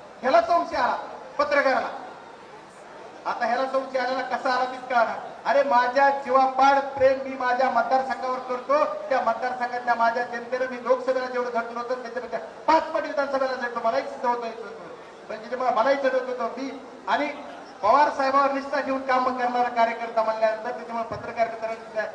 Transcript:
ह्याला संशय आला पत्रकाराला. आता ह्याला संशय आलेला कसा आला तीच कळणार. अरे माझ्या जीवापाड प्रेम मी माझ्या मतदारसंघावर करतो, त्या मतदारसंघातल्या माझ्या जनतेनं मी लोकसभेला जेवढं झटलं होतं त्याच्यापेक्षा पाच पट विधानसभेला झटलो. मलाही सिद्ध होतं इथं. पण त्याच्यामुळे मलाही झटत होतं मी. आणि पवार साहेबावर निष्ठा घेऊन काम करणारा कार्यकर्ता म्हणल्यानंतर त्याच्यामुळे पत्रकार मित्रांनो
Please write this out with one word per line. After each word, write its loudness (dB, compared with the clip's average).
ह्याला 6
संशय 0
आला 0
पत्रकाराला. 2
आता -2
ह्याला 2
संशय -2
आलेला -2
कसा -2
आला 2
तीच -8
कळणार. 2
अरे 6
माझ्या 4
जीवापाड 6
प्रेम 4
मी -6
माझ्या 2
मतदारसंघावर 0
करतो, 2
त्या 2
मतदारसंघातल्या -2
माझ्या 2
जनतेनं -4
मी -10
लोकसभेला 0
जेवढं -4
झटलं -4
होतं -4
त्याच्यापेक्षा -8
पाच 2
पट -2
विधानसभेला -2
झटलो. -6
मलाही 0
सिद्ध -8
होतं -2
इथं. -10
पण -10
त्याच्यामुळे -2
मलाही 6
झटत 2
होतं -4
मी. -6
आणि 0
पवार 6
साहेबावर 4
निष्ठा -2
घेऊन -2
काम 2
करणारा 2
कार्यकर्ता 2
म्हणल्यानंतर 0
त्याच्यामुळे -6
पत्रकार -2
मित्रांनो -6